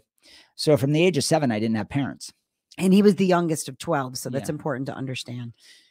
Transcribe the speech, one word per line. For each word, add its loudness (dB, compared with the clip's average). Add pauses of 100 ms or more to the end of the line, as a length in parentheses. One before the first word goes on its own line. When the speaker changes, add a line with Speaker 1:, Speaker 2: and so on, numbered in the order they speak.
(560)
Speaker 1:
So 2
from 0
the 4
age 2
of 0
seven, 2
I -2
didn't 0
have -4
parents. -6 (460)
Speaker 2:
And 4
he 8
was 6
the 0
youngest 0
of -14
twelve. -4
So -10
that's -6
Speaker 1:
Yeah. -4
Speaker 2:
important -4
to -10
understand. -10 (380)